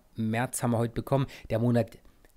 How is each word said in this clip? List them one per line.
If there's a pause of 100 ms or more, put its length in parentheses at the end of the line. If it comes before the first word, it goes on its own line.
(160)
März
haben
wir
heute
bekommen. (220)
Der
Monat (400)